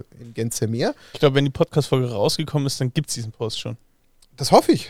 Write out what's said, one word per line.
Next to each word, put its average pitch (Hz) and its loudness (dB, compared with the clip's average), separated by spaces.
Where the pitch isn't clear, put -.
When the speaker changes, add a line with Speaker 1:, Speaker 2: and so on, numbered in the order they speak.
Speaker 1:
in 120 -18
Gänze 113 -4
mehr. 139 -2
Speaker 2:
Ich - -10
glaub, 139 4
wenn 139 4
die 143 0
Podcast-Folge 131 0
rausgekommen 139 0
ist, - -4
dann 127 -2
gibt's - -2
diesen 110 -8
Post - -8
schon. 117 -8
Speaker 1:
Das - -2
hoffe 220 6
ich. - -2